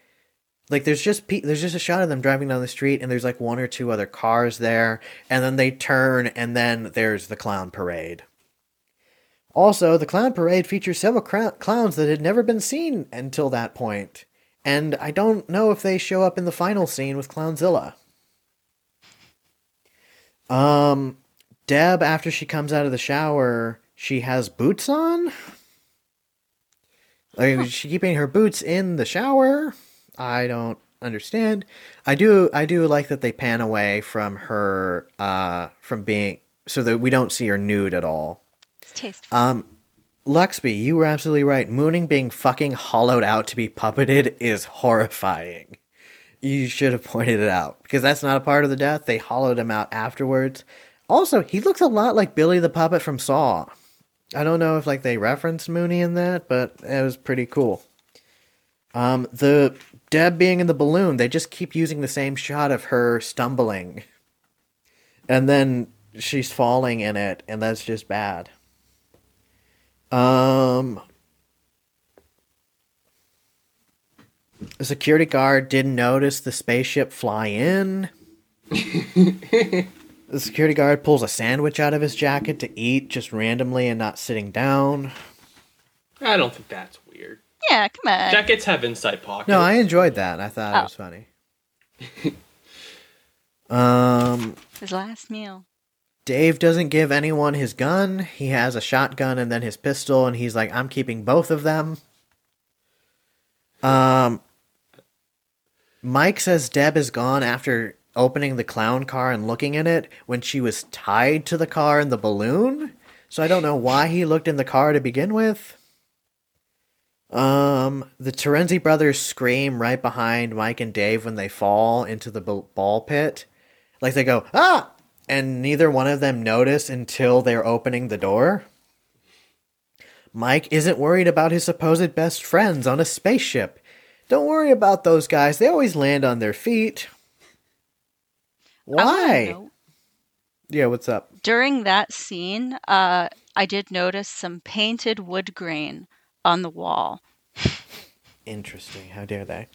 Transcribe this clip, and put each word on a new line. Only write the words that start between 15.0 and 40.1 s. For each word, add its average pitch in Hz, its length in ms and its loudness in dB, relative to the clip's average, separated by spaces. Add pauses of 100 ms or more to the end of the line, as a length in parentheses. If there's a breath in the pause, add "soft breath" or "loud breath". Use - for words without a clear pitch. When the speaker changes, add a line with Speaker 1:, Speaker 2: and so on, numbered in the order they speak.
Speaker 1:
don't 208 360 0
know 208 240 2
if 202 100 -2
they 190 160 0
show 185 260 0
up 185 140 0
in 180 60 -4
the 175 80 -2
final 185 340 -2
scene 135 300 -6
with 139 140 -8
Clownzilla. 160 640 -2 (2500 soft breath)
Um, 139 680 4 (500)
Deb, 165 360 4
after 156 280 0
she 151 140 -6
comes 151 280 -6
out 147 120 0
of 139 60 -2
the 165 60 -4
shower, 135 800 -2 (160)
she 131 260 -4
has 127 280 -4
boots 165 400 -2
on? 330 420 0 (2000 loud breath)
Like, 131 180 2
Speaker 2:
Huh. 127 80 0
Speaker 1:
is 123 100 -6
she - 160 -10
keeping 175 260 0
her 147 120 0
boots 208 340 2
in 180 340 -2
the 156 100 0
shower? 269 680 0 (440 soft breath)
I 123 300 -4
don't 117 320 -6 (220)
understand. 202 640 -4 (400 loud breath)
I 139 100 2
do, 196 380 6
I 147 120 0
do 165 220 2
like 147 220 2
that 135 120 -4
they 120 100 -2
pan 117 300 -2
away 104 400 0
from 104 340 -6
her, 95 720 -4 (120)
uh, 92 500 -4 (100)
from 110 240 -10
being, 104 360 -4 (280)
so - 160 -4
that 117 160 2
we 127 100 0
don't 127 220 2
see 120 160 -4
her 101 100 0
nude 101 360 0
at 90 100 -2
all. 78 400 -6 (380)
Speaker 2:
It's - 120 -20
tasteful. - 440 -8
Speaker 1:
Um, 120 280 2 (640)